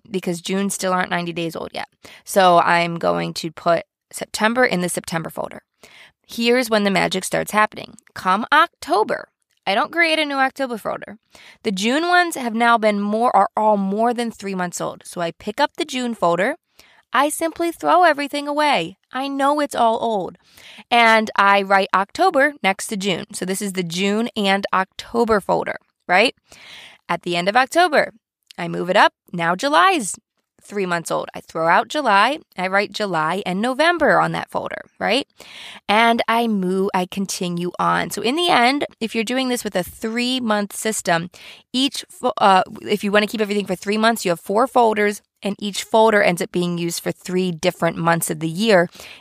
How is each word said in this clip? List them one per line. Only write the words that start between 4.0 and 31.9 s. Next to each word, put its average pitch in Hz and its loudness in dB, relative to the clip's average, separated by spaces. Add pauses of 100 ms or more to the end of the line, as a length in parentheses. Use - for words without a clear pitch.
September 233 0
in 180 0
the 175 -2
September 160 -6
folder. - -10 (640)
Here's 233 0
when 208 2
the 196 2
magic 175 -2
starts 160 -4
happening. - -2 (180)
Come 190 -2
October, 330 0 (360)
I 190 0
don't 247 0
create 320 2
a 302 0
new 285 -6
October 262 -2
folder. - -8 (460)
The - -2
June 240 0
ones 349 2
have 240 -6
now 233 4
been 208 0
more, 214 2
are 196 4
all 214 4
more 208 0
than 233 -4
three 196 -8
months 180 -6
old. - -8
So - -8
I 170 -4
pick - -8
up 294 0
the 330 -6
June 254 -4
folder. 185 0 (560)
I 277 2
simply 330 -4
throw 320 2
everything 285 0
away. 285 0 (160)
I 269 -6
know 277 0
it's 285 -4
all 226 2
old. 196 -4 (540)
And 226 4
I 202 4
write 196 2
October 285 2
next 190 -2
to 220 -6
June. 190 -4
So 185 -8
this 185 -4
is 202 -4
the 185 -4
June 202 -2
and 196 0
October 214 0
folder, - -2 (320)
right? 196 4 (720)
At 175 -4
the 175 -4
end 175 -2
of 202 2
October, 285 2 (460)
I 175 -6
move 175 -4
it 185 2
up. 294 4 (180)
Now 170 0
July's 302 2 (440)
three 202 -6
months 170 -4
old. 156 -4
I - -14
throw 165 -4
out 185 2
July. 254 2 (180)